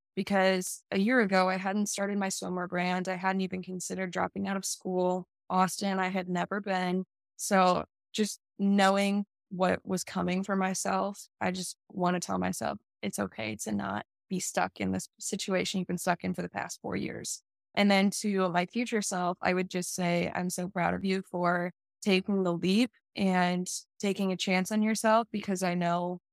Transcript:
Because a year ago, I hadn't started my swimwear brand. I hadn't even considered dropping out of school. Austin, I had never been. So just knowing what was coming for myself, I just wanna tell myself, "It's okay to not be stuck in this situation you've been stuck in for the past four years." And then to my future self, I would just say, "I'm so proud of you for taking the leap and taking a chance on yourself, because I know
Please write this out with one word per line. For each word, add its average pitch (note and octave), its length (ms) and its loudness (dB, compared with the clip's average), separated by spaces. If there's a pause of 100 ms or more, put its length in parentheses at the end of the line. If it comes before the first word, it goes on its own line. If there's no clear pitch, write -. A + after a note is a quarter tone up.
(140)
Because F#3+ 760 2
a G3 80 2
year A#3+ 220 4
ago, F#3+ 280 4
I F#3 80 0
hadn't G3 300 -2
started G3+ 300 -2
my G3 100 0
swimwear F3+ 420 -4
brand. F3+ 380 0
I F#3 80 -2
hadn't F#3+ 260 0
even F#3 220 -4
considered F#3 480 -6
dropping F#3 360 -2
out G3 100 -2
of F#3+ 80 -6
school. F3+ 600 -2 (220)
Austin, F#3+ 500 2
I F#3 100 2
had F#3 200 -2
never F3+ 320 -2
been. F#3 440 -2 (320)
So F#3 480 4 (280)
just - 260 -2 (200)
knowing G3 640 4 (240)
what F#3 360 0
was F#3 180 -2
coming F3+ 400 -2
for G3 120 -2
myself, F#3+ 720 -2 (120)
I F#3 120 -2
just F#3 260 -8 (120)
wanna F3+ 300 0
tell F#3+ 180 -4
myself, F#3 420 -2 (220)
"It's G#3 180 -6
okay G#3+ 380 -4
to G#3+ 140 -6
not G3+ 340 -4 (240)
be F#3 100 -2
stuck F#3 420 -4
in F#3+ 100 -2
this F#3+ 180 -4 (100)
situation F#3+ 600 -2
you've F3+ 80 -4
been F3+ 100 -4
stuck F3 260 -2
in F#3 100 -2
for F3 80 -10
the F3 80 -6
past - 320 -8
four - 140 -6
years." - 460 -8 (340)
And G3+ 140 4
then G3 200 4 (120)
to F#3+ 280 0
my F3 160 0
future A#3 360 -4
self, F3+ 400 -2
I F#3 120 2
would F#3 160 0
just - 260 -4
say, F3 400 0
"I'm F3+ 140 -2
so F3+ 200 -6
proud F3 240 0
of F#3 120 -4
you F#3+ 160 0
for F3 520 -2 (280)
taking F#3+ 420 2
the F3 100 2
leap F#3+ 380 2 (240)
and F3+ 540 2 (300)
taking G3 320 0
a F#3 60 -2
chance F#3 340 0
on G#3+ 100 2
yourself, A3 500 2
because G3 320 -4
I F3 120 2
know F3 440 0 (140)